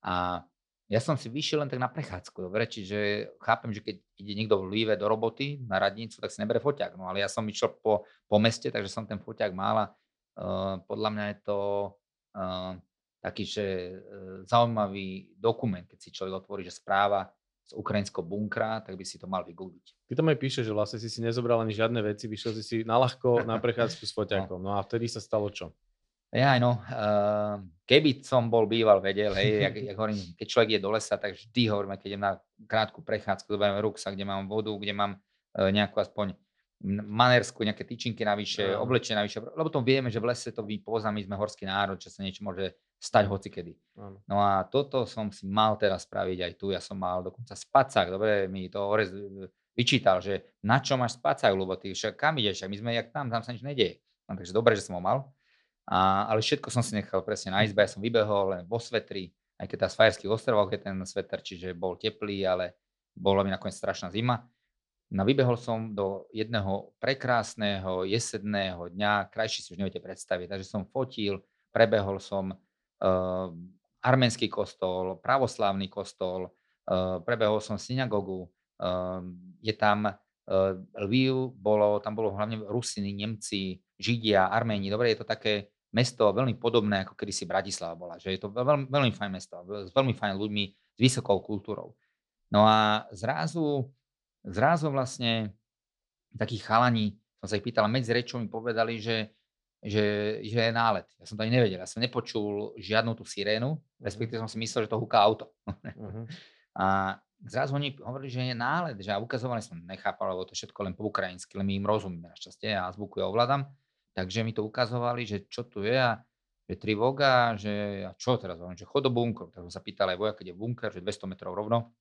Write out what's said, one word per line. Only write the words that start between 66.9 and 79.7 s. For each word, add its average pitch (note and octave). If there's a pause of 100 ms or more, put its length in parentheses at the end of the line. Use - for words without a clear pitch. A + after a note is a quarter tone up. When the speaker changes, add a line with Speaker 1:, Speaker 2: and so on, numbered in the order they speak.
Speaker 1:
prekrásneho G#2
jesenného G2
dňa, G2+
krajší A2
si -
už E2+
neviete F#2+
predstaviť, F#2
takže F#2+
som G#2
fotil, G#2+ (320)
prebehol G#2
som, F#2+
e, - (960)
arménsky B2
kostol, F#2
pravoslávny G#2+
kostol, F#2 (320)
e, - (300)
prebehol G#2+
som G#2
synagogu, G2+ (280)
e, - (760)
je G#2+